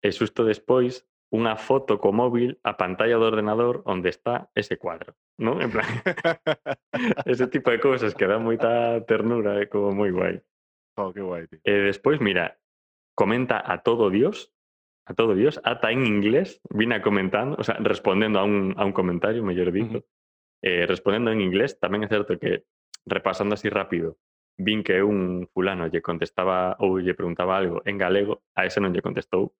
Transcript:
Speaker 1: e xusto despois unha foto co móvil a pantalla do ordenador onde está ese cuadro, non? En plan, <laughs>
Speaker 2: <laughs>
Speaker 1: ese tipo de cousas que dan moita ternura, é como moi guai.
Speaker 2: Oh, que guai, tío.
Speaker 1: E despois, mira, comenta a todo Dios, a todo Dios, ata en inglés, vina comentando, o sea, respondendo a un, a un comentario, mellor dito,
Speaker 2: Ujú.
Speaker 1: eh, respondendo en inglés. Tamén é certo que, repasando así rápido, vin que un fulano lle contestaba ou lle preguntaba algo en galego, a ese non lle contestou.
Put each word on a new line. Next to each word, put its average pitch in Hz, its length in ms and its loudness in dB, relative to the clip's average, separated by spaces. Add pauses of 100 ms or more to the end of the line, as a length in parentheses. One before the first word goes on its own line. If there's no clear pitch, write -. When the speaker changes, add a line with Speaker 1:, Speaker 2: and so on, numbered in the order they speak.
Speaker 1:
e 107 80 2
xusto - 320 -2
despois 123 640 0 (240)
unha 110 300 0
foto 131 420 0
co 98 80 6
móvil 120 540 2
a 104 160 -2
pantalla 110 400 2
do 113 100 4
ordenador 110 560 0
onde 90 240 0
está - 380 -6 (100)
ese - 220 -4
cuadro, 85 340 -10 (240)
non? 123 240 -2
En 123 80 -2
plan, 107 160 -2
<laughs> 151 960 -4 (120)
Speaker 2:
<laughs> 240 380 -2
Speaker 1:
ese 123 160 2
tipo 131 240 -2
de 117 80 0
cousas 123 380 0
que 98 100 2
dan 104 160 2
moita 117 640 2
ternura, 107 560 2
é 101 80 -2
como 101 240 0
moi 101 160 2
guai. 90 300 -2 (580)
Speaker 2:
Oh, 95 160 -6
que 101 80 -12
guai, 87 240 -8
tío. - 160 -20
Speaker 1:
E 104 100 2 (140)
despois, 139 320 0
mira, 95 400 0 (600)
comenta 117 400 2
a - 240 -4
todo 117 320 2
Dios, 147 400 0 (560)
a - 80 -10
todo 113 160 4
Dios, 127 320 2
ata 117 240 0
en 127 160 2
inglés, 110 640 2
vina 110 320 0
comentando, 104 560 0
o - 80 -4
sea, - 160 0
respondendo 104 560 2
a 98 80 4
un, 98 320 0
a 101 80 2
un 98 80 0
comentario, 95 480 0
mellor 90 320 0
dito, 110 240 -2
Speaker 2:
Ujú. - 80 -10 (560)
Speaker 1:
eh, 87 240 0
respondendo 104 480 0
en 110 80 0
inglés. 98 400 0
Tamén 104 240 -2
é - 20 -10
certo 101 300 -2
que, - 240 -4 (480)
repasando 98 480 -2
así - 160 -6
rápido, 85 480 -4 (320)
vin 104 320 -2
que 95 160 2
un 92 480 0
fulano 90 400 -2
lle 85 80 -2
contestaba 90 800 -2
ou 92 240 0
lle 90 160 -2
preguntaba 90 400 -2
algo 87 320 -2
en 101 80 -8
galego, 98 560 0
a 92 160 0
ese - 80 -2
non 95 160 0
lle 87 80 -2
contestou. - 580 -4